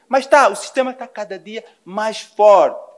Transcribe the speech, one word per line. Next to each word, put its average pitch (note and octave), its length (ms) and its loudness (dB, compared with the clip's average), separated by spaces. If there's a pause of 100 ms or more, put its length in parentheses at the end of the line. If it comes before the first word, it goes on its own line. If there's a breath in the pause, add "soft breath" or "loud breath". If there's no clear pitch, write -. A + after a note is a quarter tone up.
Mas C4 180 -2
tá, C#4 220 2
o G3+ 80 -2
sistema B3+ 360 -6
está B3 140 -16
cada G3+ 320 -14
dia G#3 280 -16 (180 loud breath)
mais G#3+ 380 -8
forte. G3 760 2